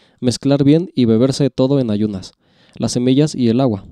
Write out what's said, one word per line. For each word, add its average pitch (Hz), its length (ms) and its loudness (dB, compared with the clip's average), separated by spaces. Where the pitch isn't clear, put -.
Mezclar 139 440 0
bien 160 300 2
y 127 100 0
beberse 127 460 2
todo 135 300 0
en 117 100 -2
ayunas, 104 420 -4
las 117 160 -6
semillas 131 420 0
y 123 140 0
el 117 120 0
agua. 113 320 -2